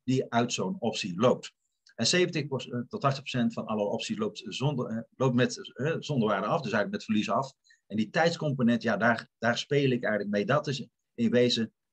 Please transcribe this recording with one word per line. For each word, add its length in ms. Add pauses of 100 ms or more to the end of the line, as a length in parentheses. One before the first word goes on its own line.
die 280
uit 220
zo'n 260
optie 400
loopt. 360 (400)
En 120
zeventig 400 (400)
tot 140
tachtig 200
procent 320
van 120
alle 180
opties 340
loopt 280
zonder, 400
eh, 120 (180)
loopt 200
met, 380
eh, 260
zonder 280
waarde 200
af, 140
dus 100
eigenlijk 200
met 120
verlies 260
af. 240 (320)
En 120
die 120
tijdscomponent, 760
ja, 140
daar, 400
daar 200
speel 340
ik 120
eigenlijk 260
mee. 160
Dat 220
is 200 (260)
in 180
wezen 420 (200)